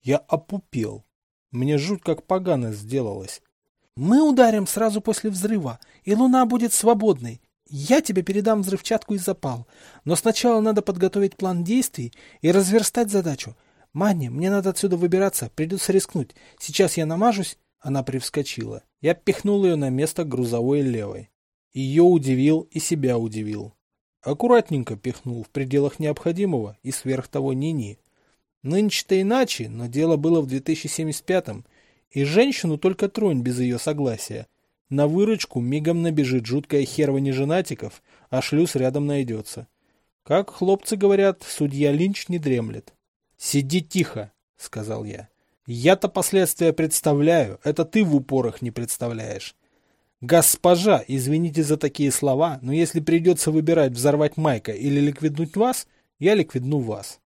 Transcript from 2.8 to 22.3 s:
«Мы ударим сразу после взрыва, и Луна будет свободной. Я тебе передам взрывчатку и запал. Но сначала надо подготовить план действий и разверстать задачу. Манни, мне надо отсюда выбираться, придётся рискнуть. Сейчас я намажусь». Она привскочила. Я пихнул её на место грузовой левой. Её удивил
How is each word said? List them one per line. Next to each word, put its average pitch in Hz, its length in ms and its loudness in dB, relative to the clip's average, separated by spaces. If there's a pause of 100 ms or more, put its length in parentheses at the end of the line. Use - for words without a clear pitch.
«Мы 208 260 4
ударим 233 460 4
сразу 208 340 0
после 220 280 -2
взрыва, 185 500 -4 (240)
и 196 100 0
Луна 254 320 6
будет 233 280 0
свободной. 196 680 2 (240)
Я 147 360 2
тебе 190 200 0
передам 208 400 0
взрывчатку 196 540 -2
и - 20 -2
запал. 135 500 -6 (380)
Но 165 100 2
сначала 226 460 2
надо 214 200 2
подготовить 190 540 0
план 180 280 -2
действий 180 500 -2 (280)
и 160 100 4
разверстать 202 580 2
задачу. 170 460 -4 (380)
Манни, 170 360 0
мне 165 220 -2
надо 196 180 0
отсюда 185 260 0
выбираться, 180 600 0
придётся 180 360 -4
рискнуть. 190 440 0 (240)
Сейчас 175 380 0
я 160 80 0
намажусь». 196 520 0 (220)
Она 135 240 -4
привскочила. 123 800 -6 (180)
Я 160 140 2
пихнул 202 480 0
её 175 120 4
на 139 140 -2
место 156 360 -2
грузовой 123 560 0
левой. 113 480 -4 (440)
Её 135 320 4
удивил 147 680 4